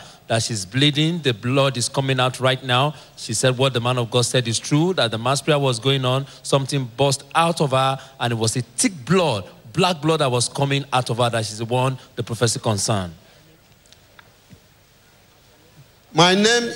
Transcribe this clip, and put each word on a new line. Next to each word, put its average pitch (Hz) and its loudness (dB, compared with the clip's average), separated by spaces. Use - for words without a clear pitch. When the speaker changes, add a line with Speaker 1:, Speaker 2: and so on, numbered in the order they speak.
Speaker 1:
that 113 0
she's 104 -6
bleeding, 147 0
the 139 0
blood 127 0
is 120 -2
coming 135 -2
out 127 -2
right 131 0
now." 131 0
She - -8
said 127 2
what 131 2
the 123 -2
man 123 0
of 120 -2
God 123 2
said 120 -2
is 113 -2
true, 160 2
that 120 0
the 110 -4
mass 127 -2
prayer 151 2
was 131 0
going 135 0
on, 131 0
something 135 -2
burst 139 2
out 170 2
of 147 0
her, 135 0
and 120 -2
it 117 -2
was 113 -2
a 127 -2
thick 180 -4
blood, 147 2
black 175 0
blood 160 2
that 139 0
was 120 0
coming 139 -2
out 127 2
of 113 -2
her, 120 2
that 113 -2
she's 104 -8
the 117 -6
one 127 0
the - -6
prophecy 117 -2
concerned. 98 -2
Speaker 2:
My 175 6
name 226 4